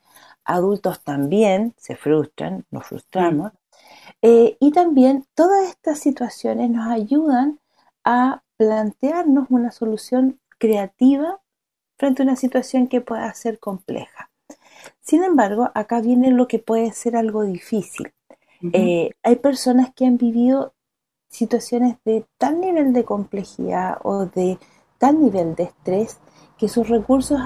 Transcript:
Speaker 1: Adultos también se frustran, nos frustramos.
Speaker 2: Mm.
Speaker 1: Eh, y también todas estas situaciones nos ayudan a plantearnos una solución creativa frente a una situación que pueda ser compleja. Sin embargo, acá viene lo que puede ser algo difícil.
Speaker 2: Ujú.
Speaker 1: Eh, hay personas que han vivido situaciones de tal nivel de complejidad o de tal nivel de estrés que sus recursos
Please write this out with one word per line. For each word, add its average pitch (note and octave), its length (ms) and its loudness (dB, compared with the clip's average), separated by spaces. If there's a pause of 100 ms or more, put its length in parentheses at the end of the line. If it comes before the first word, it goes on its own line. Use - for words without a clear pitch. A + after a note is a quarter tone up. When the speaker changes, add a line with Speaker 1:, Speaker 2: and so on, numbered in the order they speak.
(440)
Speaker 1:
Adultos F3+ 600 -2
también F#3+ 760 0
se - 180 -14
frustran, D3+ 760 -4
nos - 160 -12
frustramos. E3+ 680 -4
Speaker 2:
Mm. - 20 -20 (680)
Speaker 1:
Eh, A#3 380 6
y C#4+ 120 4
también C#4 540 4 (100)
todas F#4+ 340 2
estas D4+ 300 -6
situaciones A#3+ 720 -4
nos A3+ 180 -4
ayudan C4+ 680 0 (440)
a B3 400 0 (140)
plantearnos C4 920 0
una A#3+ 220 0
solución B3+ 680 -2 (180)
creativa C4 840 0 (560)
frente C#4 260 -2
a - 20 2
una C4 100 2
situación B3+ 520 -2
que B3 140 -2
pueda A3+ 320 -8
ser A3 260 -8
compleja. - 720 -12 (680)
Sin E4 220 2
embargo, B3 520 2
acá A3+ 260 -4
viene B3 300 2
lo B3 160 4
que A3+ 120 -2
puede A3+ 340 -2
ser A#3 220 -6
algo G#3+ 280 -2
difícil. - 680 -6 (480)
Speaker 2:
Ujú. F3 120 -8
Speaker 1:
Eh, F3 380 0 (120)
hay A#3 140 4
personas B3+ 580 2
que B3+ 100 0
han B3 120 4
vivido B3 560 0 (560)
situaciones A#3+ 760 -2
de A3 200 -2 (120)
tal D4+ 240 -2
nivel D#4+ 320 2
de A#3+ 120 2
complejidad F#3 960 -6
o G3 220 -2
de F#3 340 -2 (380)
tal D4 240 4
nivel F#3 340 0
de F3 80 -2
estrés F#3 560 -6 (380)
que G#3 120 -2
sus A3+ 200 -2
recursos C4 560 0